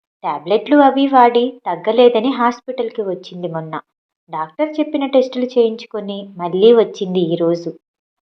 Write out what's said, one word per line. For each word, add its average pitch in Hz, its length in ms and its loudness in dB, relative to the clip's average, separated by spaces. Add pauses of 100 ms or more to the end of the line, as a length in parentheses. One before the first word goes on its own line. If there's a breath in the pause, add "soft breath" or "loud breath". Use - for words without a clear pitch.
(240)
టాబ్లెట్లు 180 520 0
అవి 277 300 4
వాడి 247 540 2 (100)
తగ్గలేదని 233 600 2
హాస్పిటల్కి 240 720 -4
వచ్చింది 180 460 -8
మొన్న. 160 320 -8 (500)
డాక్టర్ 302 500 -6
చెప్పిన 294 260 -4
టెస్టులు 262 380 0
చేయించుకొని 214 920 -4
మళ్ళీ 185 360 4
వచ్చింది 190 480 0
ఈరోజు. 170 520 -2 (540)